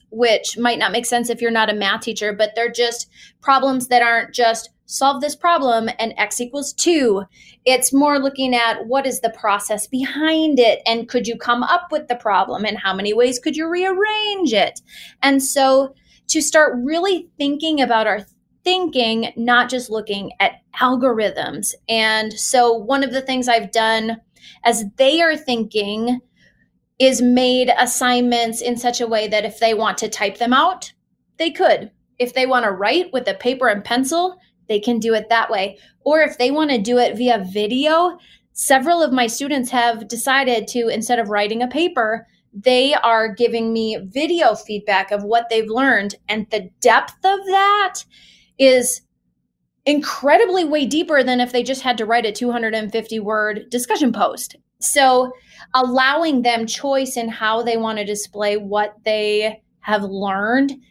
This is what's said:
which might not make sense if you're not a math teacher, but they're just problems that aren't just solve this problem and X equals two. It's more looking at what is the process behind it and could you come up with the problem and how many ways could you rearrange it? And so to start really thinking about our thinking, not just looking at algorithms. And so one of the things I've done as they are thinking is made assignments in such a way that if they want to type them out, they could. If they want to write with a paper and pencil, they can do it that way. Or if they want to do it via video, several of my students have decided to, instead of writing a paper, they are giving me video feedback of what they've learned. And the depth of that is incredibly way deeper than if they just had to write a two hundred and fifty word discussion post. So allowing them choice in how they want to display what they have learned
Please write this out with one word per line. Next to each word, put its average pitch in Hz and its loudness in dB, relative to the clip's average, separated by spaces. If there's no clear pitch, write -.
which 226 0
might 240 0
not 202 0
make 240 -4
sense 240 -2
if 233 -4
you're 233 0
not 220 0
a 214 -2
math 208 -2
teacher, 214 -4
but 214 -2
they're 233 -2
just 233 -4
problems 262 2
that 240 4
aren't 233 0
just 226 0
solve 269 0
this 294 -4
problem 262 0
and 220 -4
X 208 -4
equals 262 -8
two. 247 2
It's 254 2
more 285 2
looking 262 -2
at 226 0
what 269 0
is 254 -4
the 226 -2
process 208 -2
behind 302 0
it 226 4
and 233 -2
could 226 -2
you 233 -4
come 240 -2
up 349 0
with 302 -4
the 240 -2
problem 196 0
and 214 -4
how 190 -4
many 202 -2
ways 247 2
could 302 -4
you 320 -4
rearrange 381 -2
it? 196 0
And 269 2
so 269 2
to 311 0
start 302 2
really 339 -2
thinking 294 -2
about 220 2
our 202 -4
thinking, 247 -2
not 240 2
just 247 -6
looking 208 -8
at - -2
algorithms. 220 -2
And 220 0
so 240 2
one 233 -2
of 247 -4
the 262 -4
things 254 -4
I've 220 0
done 226 -2
as 220 0
they 285 4
are 320 2
thinking 226 -4
is 254 4
made 254 4
assignments 240 0
in 240 -4
such 240 -2
a 233 -2
way 214 0
that 208 0
if 208 -8
they 226 2
want 208 -2
to 220 -4
type 202 -4
them 240 0
out, 349 0
they 330 -2
could. 240 2
If 247 -2
they 262 0
want 254 2
to 208 0
write 233 -2
with 247 -4
a 190 -2
paper 254 -2
and 208 -2
pencil, 320 -2
they 208 0
can 233 -2
do 226 0
it 214 -2
that 233 2
way. 202 -4
Or 302 2
if 302 0
they 247 0
want 302 0
to 262 0
do 233 0
it 240 2
via 226 0
video, 302 0
several 285 2
of 269 2
my 254 2
students 262 -4
have 233 0
decided 247 0
to, 233 -2
instead 233 -2
of 208 -2
writing 214 -2
a 247 -2
paper, 247 -2
they 254 2
are 226 2
giving 226 0
me 220 -4
video 277 0
feedback 202 -2
of 202 -2
what 233 0
they've 220 0
learned. 220 0
And 214 -4
the 208 -4
depth 247 4
of 392 2
that 392 2
is 254 4
incredibly 320 2
way 294 0
deeper 302 0
than 247 0
if 247 -2
they 240 0
just 262 -6
had 247 -2
to 220 -2
write 220 0
a 208 -2
two 240 -4
hundred 226 -2
and 214 -6
fifty 220 -6
word 214 -4
discussion 254 0
post. - -2
So 254 4
allowing 262 2
them 233 0
choice 269 -2
in 233 -4
how 220 -2
they 226 0
want 220 -4
to 208 -4
display 208 -4
what 208 -4
they 214 -2
have 208 -2
learned 202 -2